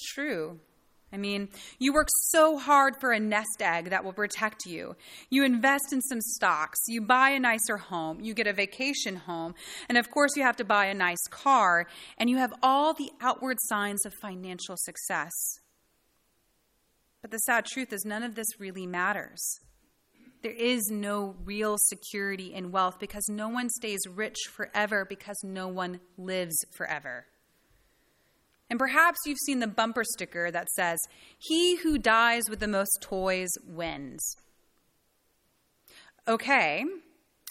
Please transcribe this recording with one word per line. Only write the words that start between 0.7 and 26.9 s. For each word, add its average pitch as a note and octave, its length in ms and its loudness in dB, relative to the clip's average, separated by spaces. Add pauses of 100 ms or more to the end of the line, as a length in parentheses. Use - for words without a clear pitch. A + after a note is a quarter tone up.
I G3 40 -12
mean, G3+ 320 -4 (320)
you C4+ 120 4
work D4+ 140 4 (220)
so D#4 300 6
hard C#4 420 6
for B3+ 100 0
a A3 80 4
nest G#3+ 420 -2
egg E3+ 300 0
that F#3+ 140 0
will F#3+ 80 -6
protect G#3 540 -4
you. E3+ 280 -10 (360)
You C4+ 140 4
invest C4+ 480 4
in C4 100 0
some A#3 180 -4
stocks. D#3+ 680 0
You A3+ 140 -4
buy B3+ 300 6
a C4+ 100 2
nicer A3+ 380 2
home. E3 420 -6
You G#3+ 140 -6
get G#3+ 120 0
a G#3 60 2
vacation G3+ 640 -4
home. E3+ 400 -8 (320)
And A#3+ 100 4
of - 140 2
course, C#4+ 240 4
you C#4 80 2
have A#3+ 140 4
to A#3 60 -4
buy G3+ 220 6
a G3 80 -2
nice F3+ 340 0
car. F#3+ 600 4 (300)
And A#3 120 4
you B3+ 60 4
have B3+ 160 2 (100)
all C#4+ 320 6
the C#4 160 -6 (100)
outward B3+ 420 0
signs G3+ 440 -2
of G3 60 -14 (100)
financial F#3 540 -10
success. E3+ 560 -6 (1900)
But A3 100 -12
the A3 60 -4
sad A#3 280 2
truth C4 260 -8
is, G3 140 -8
none G#3+ 160 -6
of A#3 120 -8
this A3 240 -6
really F#3+ 280 -10
matters. F3+ 720 -4 (840)
There A3 100 -6
is A#3 380 0
no G3+ 540 -4
real G#3 320 -2
security G3 800 -2
in F3+ 180 -8
wealth, F#3 260 2
because G#3 300 -6
no G#3+ 200 -4
one B3 200 -2
stays G#3 400 -4
rich G#3+ 300 -6 (120)
forever, G#3 540 -2
because G3 400 -12
no F#3+ 240 -8
one F3+ 320 -6 (160)
lives F3+ 400 -4 (180)
forever. C#3+ 520 -8 (1400)